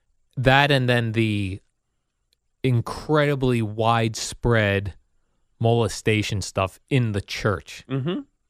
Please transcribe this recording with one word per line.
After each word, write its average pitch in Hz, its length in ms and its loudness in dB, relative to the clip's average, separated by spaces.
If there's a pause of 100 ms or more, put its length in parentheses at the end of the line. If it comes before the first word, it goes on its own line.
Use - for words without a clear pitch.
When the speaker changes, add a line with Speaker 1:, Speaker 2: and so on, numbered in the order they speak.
(360)
Speaker 1:
That 135 340 4
and 127 180 2
then 120 240 0
the 104 480 -2 (1000)
incredibly 131 960 0
widespread 110 1300 0 (640)
molestation 110 840 0
stuff - 380 -6 (100)
in 120 240 0
the 101 80 -4
church. - 680 -6
Speaker 2:
Mm-hmm. 139 320 -4 (300)